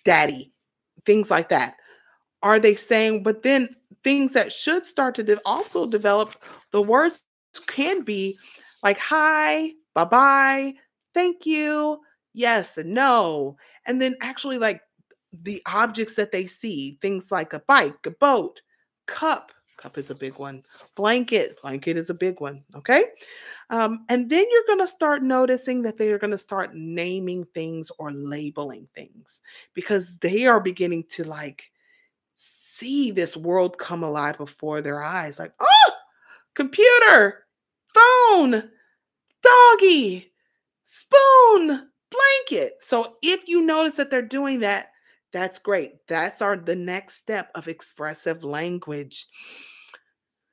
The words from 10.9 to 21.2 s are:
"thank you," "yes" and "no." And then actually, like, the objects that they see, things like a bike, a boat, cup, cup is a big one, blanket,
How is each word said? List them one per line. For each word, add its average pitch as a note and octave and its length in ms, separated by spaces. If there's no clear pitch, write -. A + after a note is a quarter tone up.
"thank F4 340
you," D4+ 540
"yes" A3+ 440
and D#3+ 160
"no." F3 640
And B3+ 120
then C4 220
actually, B3+ 380
like, G#3 220
the G3 240
objects A3 500
that G#3 160
they F#3+ 140
see, C#3+ 560
things G3 300
like E3+ 220
a D3+ 80
bike, A3+ 440
a D#3+ 60
boat, C4 500
cup, - 440
cup - 220
is C#3 120
a C3 60
big C3+ 240
one, C#3 240
blanket, A3+ 680